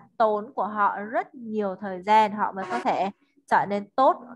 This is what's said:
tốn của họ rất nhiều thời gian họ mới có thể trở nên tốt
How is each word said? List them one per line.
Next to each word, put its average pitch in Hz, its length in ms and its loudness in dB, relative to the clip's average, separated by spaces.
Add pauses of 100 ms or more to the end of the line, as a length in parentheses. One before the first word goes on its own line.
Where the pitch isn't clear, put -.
(180)
tốn 214 360 0
của 196 140 -4
họ 208 320 0
rất 254 360 -6
nhiều 214 460 -4
thời 185 220 -8
gian 214 280 4
họ 208 200 -2
mới 190 200 -8
có 240 80 -2
thể 185 300 0 (380)
trở 202 220 2
nên 202 260 -4
tốt 294 280 4 (120)